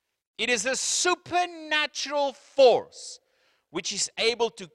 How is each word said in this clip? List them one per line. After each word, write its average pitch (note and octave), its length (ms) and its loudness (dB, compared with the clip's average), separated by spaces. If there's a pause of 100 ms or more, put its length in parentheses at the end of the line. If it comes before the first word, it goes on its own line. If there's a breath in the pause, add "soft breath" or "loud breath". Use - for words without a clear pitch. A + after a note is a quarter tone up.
(400)
It A3+ 100 -2
is A3+ 160 0
a C4 100 0
supernatural D#4 1600 -2
force - 840 2 (500)
which F3 240 -6
is - 240 -4
able A3+ 320 0
to G3 260 -12